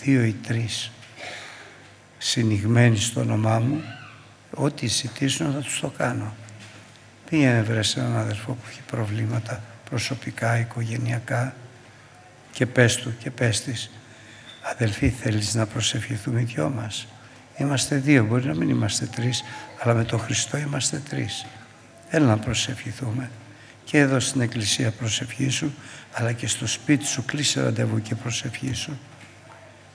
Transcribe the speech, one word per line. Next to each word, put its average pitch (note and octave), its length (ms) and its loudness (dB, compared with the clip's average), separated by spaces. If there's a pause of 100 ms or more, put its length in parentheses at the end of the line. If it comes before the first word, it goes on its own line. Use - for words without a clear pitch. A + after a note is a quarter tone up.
δύο C3+ 220 4
ή A2 80 4
τρεις A2+ 600 -4 (1300)
συνηγμένοι A2+ 760 4
στο - 240 0
όνομά A2+ 380 2
μου, D3 240 0 (680)
ό,τι C#3 360 -2
ζητήσουν C3+ 640 0
θα C#3 60 -2
τους - 200 -4
το C#3+ 180 -4
κάνω. A#2+ 360 -2 (960)
Πήγαινε C3 320 6
βρες A2 340 2
έναν A#2+ 200 0
αδελφό A2 360 -2
που A#2 180 -8
έχει - 180 -16
προβλήματα A2+ 760 -2 (260)
προσωπικά, A#2 720 -2
οικογενειακά, A#2+ 960 -2 (960)
και - 140 0
πες A#2 300 6
του - 240 -4
και C#3 120 -8
πες A#2 300 0
της, - 300 -8 (680)
«Αδελφοί, A#2 480 0
θέλεις G#2+ 440 0
να A2+ 120 2
προσευχηθούμε A#2 760 -2
οι - 20 0
δυο D3 260 -2
μας; A2+ 380 -6 (500)
Είμαστε C#3 380 0
δύο, C3+ 300 6
μπορεί B2 200 2
να D3+ 100 -2
μην D#3+ 140 2
είμαστε A#2+ 360 0
τρεις, A#2+ 380 -2 (360)
αλλά A#2 140 4
με A2+ 100 4
τον A2+ 160 0
Χριστό - 380 -2
είμαστε C#3+ 520 -2
τρεις. B2+ 360 -4 (640)
Έλα D#3 160 6
να G#2+ 120 6
προσευχηθούμε. A#2+ 920 -4 (540)
Και - 140 2
εδώ C3+ 220 6
στην B2+ 220 0
εκκλησία A2+ 500 0
προσευχήσου, B2+ 800 -2 (420)
αλλά A#2 180 0
και A#2+ 160 -4
στο A2+ 200 -2
σπίτι D3 380 2
σου - 200 -2
κλείσε C#3 360 0
ραντεβού A2+ 400 2
και A2+ 140 -4
προσευχήσου. A#2+ 760 -4 (1040)